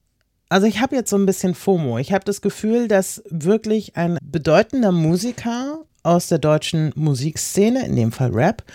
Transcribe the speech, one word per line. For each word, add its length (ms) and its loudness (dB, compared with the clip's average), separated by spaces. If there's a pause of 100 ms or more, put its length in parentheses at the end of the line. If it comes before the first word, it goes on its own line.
(500)
also 160 4
ich 140 0
hab 120 0
jetzt 180 -2
so 60 0
ein 100 2
bisschen 280 0
fomo. 440 0
Ich 140 -4
hab 120 0
das 180 -4
Gefühl, 460 -2
dass 420 0
wirklich 640 -2
ein 260 0
bedeutender 680 2
Musiker 920 -2 (180)
aus 260 2
der 100 2
deutschen 580 0
Musikszene, 920 0
in 100 -2
dem 160 2
Fall 200 0
Rap, 320 0 (100)